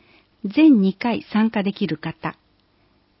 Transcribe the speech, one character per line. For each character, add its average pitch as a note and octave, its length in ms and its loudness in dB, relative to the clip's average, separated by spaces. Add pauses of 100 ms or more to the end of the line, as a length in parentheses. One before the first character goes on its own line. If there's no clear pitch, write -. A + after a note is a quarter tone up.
(440)
全 C4+ 360 4
二 F#3+ 140 0
回 - 380 -6
参 A3 180 0
加 G#3 120 -4
で G3 100 -4
き G3 140 -6
る D#3+ 120 -6
方。 - 400 -10 (840)